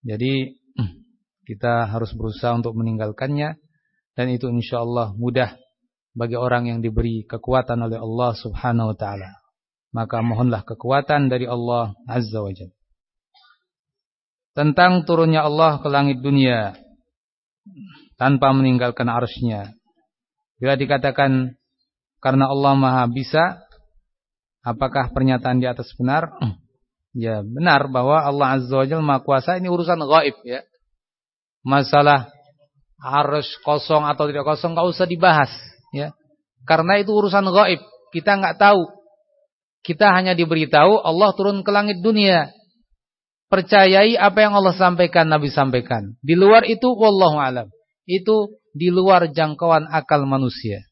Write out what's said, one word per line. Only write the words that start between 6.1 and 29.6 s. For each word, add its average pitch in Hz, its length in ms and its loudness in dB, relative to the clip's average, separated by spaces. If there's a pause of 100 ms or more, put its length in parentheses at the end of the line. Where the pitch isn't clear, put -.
bagi 117 240 -6
orang 120 320 -2
yang 117 80 -6
diberi 113 480 -4
kekuatan 120 560 -4
oleh 113 160 -6
Allah 117 400 -4
Subhanahu 113 560 -4
wa - 20 -20
taala. 98 460 -12 (480)
Maka 113 320 -6
mohonlah 117 400 -2
kekuatan 139 640 -2
dari 123 240 -2
Allah 120 400 -4 (160)
Azza 113 320 -6
wa 101 160 -8
Jalla. 92 160 -20 (1800)
Tentang 175 480 2
turunnya 160 400 2
Allah 151 400 0
ke 151 80 -4
langit 139 320 0
dunia 127 520 0 (1500)
tanpa 135 340 2
meninggalkan 123 540 0
arsy-Nya. 113 640 -6 (880)
Bila 135 160 0
dikatakan 135 800 -2 (640)
karena 135 240 2
Allah 139 320 2
Maha 127 320 2
Bisa, 156 560 -4 (960)
apakah 127 480 -6
pernyataan 127 480 0
di 127 80 -2
atas 123 320 -8
benar? 147 400 -2
<clears throat> 104 220 -6 (520)
Ya, 113 320 -6
benar 139 480 0
bahwa 135 320 0
Allah 143 320 0
Azza 127 160 -4
wa 135 160 0
Jalla 160 160 -4
Maha 143 160 0
Kuasa, 139 400 -2
ini 185 80 -6